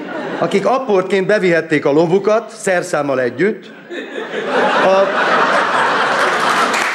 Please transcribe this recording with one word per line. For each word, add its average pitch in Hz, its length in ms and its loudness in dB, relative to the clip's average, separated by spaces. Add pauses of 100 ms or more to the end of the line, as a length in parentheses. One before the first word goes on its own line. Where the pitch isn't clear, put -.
(400)
akik 185 260 0
apportként 196 640 0
bevihették 170 580 2
a 147 60 2
lovukat, 196 680 2
szerszámmal 151 640 -2
együtt, 131 520 -2 (1120)
a, 190 140 4 (2000)